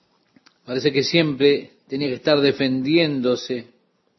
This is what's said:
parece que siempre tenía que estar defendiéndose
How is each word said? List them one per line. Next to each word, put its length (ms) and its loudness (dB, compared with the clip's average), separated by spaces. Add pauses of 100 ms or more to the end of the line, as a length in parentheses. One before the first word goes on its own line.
(640)
parece 260 -2
que 120 0
siempre 680 0 (140)
tenía 200 -4
que 80 -4
estar 260 2
defendiéndose 1300 0 (520)